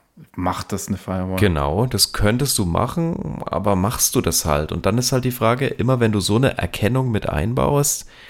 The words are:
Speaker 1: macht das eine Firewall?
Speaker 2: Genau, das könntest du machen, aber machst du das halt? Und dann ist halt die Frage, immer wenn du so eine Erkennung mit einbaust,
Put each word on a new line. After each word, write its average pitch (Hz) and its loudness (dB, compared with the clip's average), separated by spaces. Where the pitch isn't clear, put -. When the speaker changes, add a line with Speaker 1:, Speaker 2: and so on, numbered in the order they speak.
Speaker 1:
macht 90 -4
das - -6
eine 98 -2
Firewall? 92 -4
Speaker 2:
Genau, 85 2
das 113 -2
könntest 123 0
du 101 2
machen, 120 -2
aber 98 0
machst - 0
du 127 4
das - 0
halt? 76 0
Und 85 -4
dann 101 2
ist 123 0
halt 127 0
die 127 0
Frage, 123 0
immer 123 0
wenn 110 4
du 104 2
so 104 2
eine 135 2
Erkennung 117 0
mit 104 -2
einbaust, 131 0